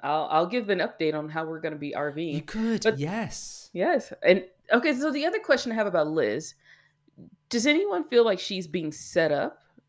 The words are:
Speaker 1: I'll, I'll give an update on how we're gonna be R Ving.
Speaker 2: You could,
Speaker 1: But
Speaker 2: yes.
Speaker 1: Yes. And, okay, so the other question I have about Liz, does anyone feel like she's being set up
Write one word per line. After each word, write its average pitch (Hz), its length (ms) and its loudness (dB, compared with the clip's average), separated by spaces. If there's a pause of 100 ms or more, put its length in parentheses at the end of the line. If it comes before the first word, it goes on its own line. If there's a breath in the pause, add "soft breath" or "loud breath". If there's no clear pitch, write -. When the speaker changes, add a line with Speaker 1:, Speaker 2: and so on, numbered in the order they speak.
Speaker 1:
I'll, 151 280 -2
I'll 160 160 4
give 208 220 -4
an 190 120 0
update 160 340 -2
on 156 160 -6
how 160 160 -6
we're 160 140 -8
gonna 156 160 -6
be 143 180 -8
R 147 160 -2
Ving. 156 240 -6
Speaker 2:
You 160 80 -4
could, 220 400 -2
Speaker 1:
But 226 160 2
Speaker 2:
yes. - 720 -6
Speaker 1:
Yes. 240 400 0 (100)
And, 320 220 6 (260)
okay, 247 240 4
so 285 160 0
the 285 140 -2
other 392 140 0
question 254 340 0
I 220 40 -4
have 220 100 0
about 165 220 2
Liz, 147 440 0 (960 soft breath)
does 240 180 0
anyone 349 420 2
feel 240 140 6
like 208 160 4
she's 185 280 -6
being 156 260 -4
set 160 400 0
up - 300 -2 (260)